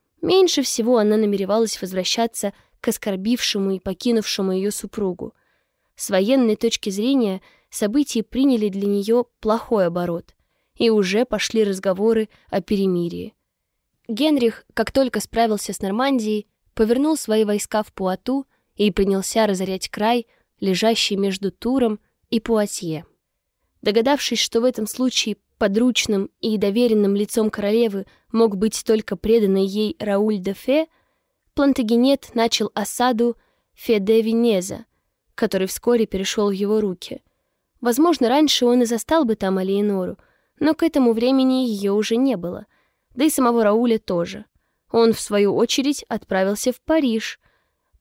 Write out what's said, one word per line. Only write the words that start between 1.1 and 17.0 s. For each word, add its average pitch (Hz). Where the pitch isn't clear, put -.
намеревалась 208
возвращаться 196
к -
оскорбившему 196
и 190
покинувшему 202
её 190
супругу. 196
С -
военной 220
точки -
зрения – 208
события 226
приняли 247
для 196
неё 208
плохой 214
оборот, 170
и 226
уже 214
пошли 220
разговоры 202
о 196
перемирии. 180
Генрих, 240
как -
только 262
справился 214
с -
Нормандией, 214
повернул 262